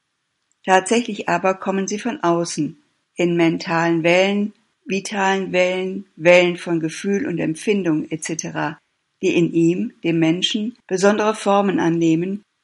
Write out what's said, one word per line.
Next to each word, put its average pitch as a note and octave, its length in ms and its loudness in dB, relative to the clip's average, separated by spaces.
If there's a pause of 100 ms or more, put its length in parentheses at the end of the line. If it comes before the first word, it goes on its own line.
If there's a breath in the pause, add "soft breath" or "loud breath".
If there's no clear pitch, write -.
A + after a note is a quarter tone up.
(640)
Tatsächlich G3+ 640 2
aber F3+ 260 0
kommen G3 320 -4
sie G#3 140 -6
von A#3 240 -6
außen, E3+ 580 -2 (320)
in F3 220 0
mentalen E3+ 680 0
Wellen, G3 520 2 (300)
vitalen F#3+ 680 -2
Wellen, F#3 540 -2 (100)
Wellen F3 400 6
von E3+ 240 -4
Gefühl G3 440 -4
und F3 140 -4
Empfindung D#3+ 720 -2
et D#3+ 140 -8
cetera, D#3 560 -6 (420)
die F#3 140 0
in E3+ 160 2
ihm, E3+ 400 0 (100)
dem E3 160 0
Menschen, F#3 580 -2 (120)
besondere G#3 480 2
Formen G3+ 420 2
annehmen E3+ 640 0 (220)